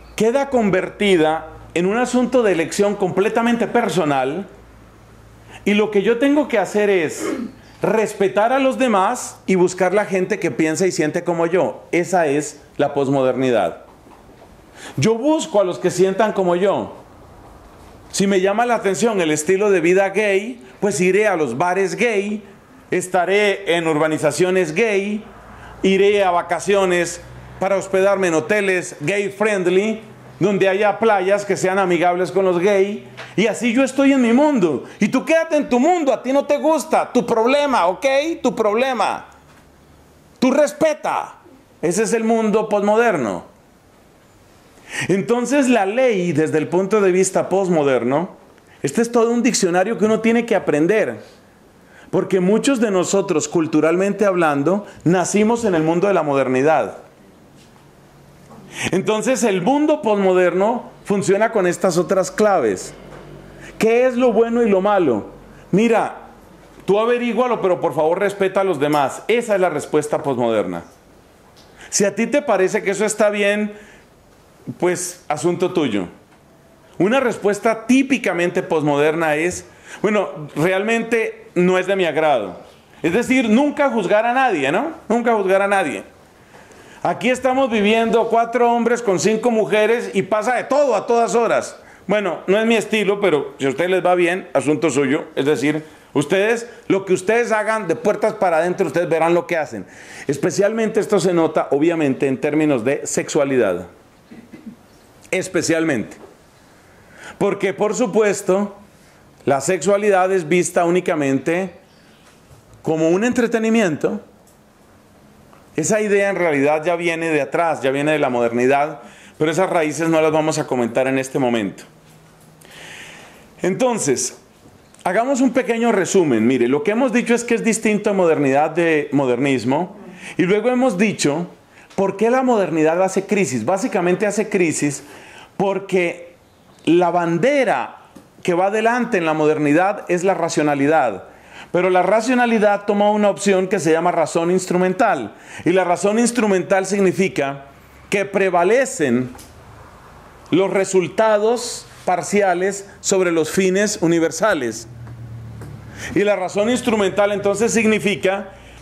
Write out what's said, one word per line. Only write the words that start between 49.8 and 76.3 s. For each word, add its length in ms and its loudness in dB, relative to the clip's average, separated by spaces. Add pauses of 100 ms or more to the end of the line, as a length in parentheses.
que 60 0
uno 160 2
tiene 260 2
que 80 0
aprender, 640 0 (880)
porque 280 0
muchos 420 2
de 100 0
nosotros, 580 0
culturalmente 760 0
hablando, 640 0 (180)
nacimos 600 2
en 100 0
el 80 0
mundo 240 0
de 80 2
la 80 2
modernidad. 760 0 (1900)
Entonces 520 0
el 200 2
mundo 400 2
posmoderno 880 2 (140)
funciona 460 0
con 160 0
estas 300 0
otras 340 0
claves. 640 0 (840)
¿Qué 280 4
es 100 -2
lo 160 4
bueno 300 2
y 60 2
lo 120 4
malo? 460 2 (460)
Mira, 440 2 (680)
tú 160 2
averígualo, 600 0
pero 200 0
por 140 -2
favor 260 0
respeta 400 0
a 40 2
los 140 0
demás. 500 0
Esa 260 0
es 60 0
la 100 2
respuesta 520 -2
posmoderna. 640 -2 (1040)
Si 140 0
a 100 0
ti 120 -2
te 160 0
parece 400 0
que 80 -2
eso 140 -2
está 260 2
bien, 420 0 (1080)
pues 500 -4
asunto 440 -2
tuyo. 340 -2 (920)